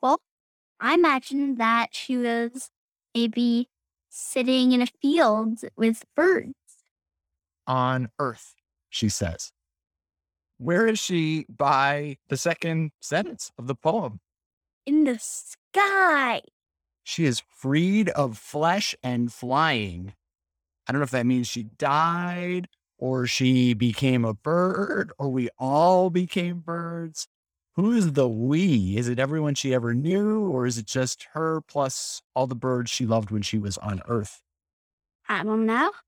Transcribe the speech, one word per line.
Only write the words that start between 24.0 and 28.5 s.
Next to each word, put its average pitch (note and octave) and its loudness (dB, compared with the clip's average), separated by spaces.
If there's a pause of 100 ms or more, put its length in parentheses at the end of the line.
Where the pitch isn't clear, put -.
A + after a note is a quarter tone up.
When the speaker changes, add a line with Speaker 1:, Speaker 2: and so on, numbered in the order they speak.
Speaker 2:
a A2 -2
bird F#3 -2
or C#3+ -4
we B2+ -2 (100)
all E3+ 4
became F3 -2
birds. E3+ -8 (480)
Who G3+ 2
is G3 4
the C3+ 4
we? A#2 2